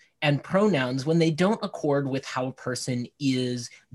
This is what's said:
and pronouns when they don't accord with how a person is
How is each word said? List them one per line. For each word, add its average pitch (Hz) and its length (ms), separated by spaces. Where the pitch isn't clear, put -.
and 147 220
pronouns 135 640
when 165 120
they 165 120
don't 185 340
accord 143 440
with 131 160
how 127 220
a 127 60
person 123 540
is 127 500